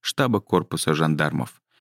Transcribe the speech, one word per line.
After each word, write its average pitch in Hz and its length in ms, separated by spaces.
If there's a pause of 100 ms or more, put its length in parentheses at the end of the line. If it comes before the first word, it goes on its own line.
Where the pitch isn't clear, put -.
штаба 123 400
корпуса 82 540
жандармов. 76 640 (200)